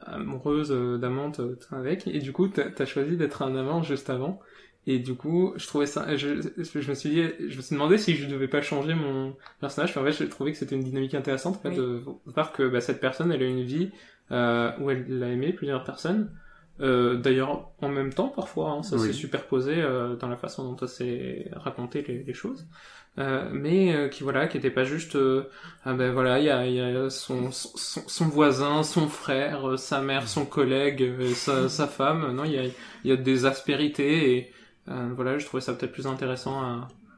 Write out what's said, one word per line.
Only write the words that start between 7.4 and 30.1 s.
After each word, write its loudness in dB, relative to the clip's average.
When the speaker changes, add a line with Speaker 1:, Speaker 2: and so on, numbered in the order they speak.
Speaker 1:
je -10
me -8
suis -4
demandé 6
si 4
je -2
devais 0
pas 2
changer 0
mon -2
personnage. -2
Enfin, -2
en 2
fait, 4
j'ai -2
trouvé -4
que -8
c'était -4
une -2
dynamique -2
intéressante, -2
en -14
fait, -4
Speaker 2:
Oui. -2
Speaker 1:
de -2
voir -2
que, 2
bah, 2
cette -2
personne, 2
elle 2
a 2
une 0
vie, 0
euh, 2
où 0
elle -2
a -2
aimé 0
plusieurs -2
personnes. 0
Euh, 4
d'ailleurs, 2
en 0
même 0
temps, 2
parfois, -4
hein, -4
ça -4
Speaker 3:
Oui. 2
Speaker 1:
s'est 0
superposé, 0
euh, 0
dans -6
la -4
façon -8
dont -8
ça -4
s'est -6
raconté -6
les, -6
les -8
choses. -10
Euh, -2
mais, 4
euh, 2
qui, -10
voilà, 2
qui -2
était 2
pas 2
juste, -4
euh, 4
ah -2
ben 2
voilà, 4
il 4
y 6
a, 4
il 2
y 2
a 0
son, -4
son, -8
son 0
voisin, 4
son 4
frère, -2
euh, 0
sa -2
mère, 0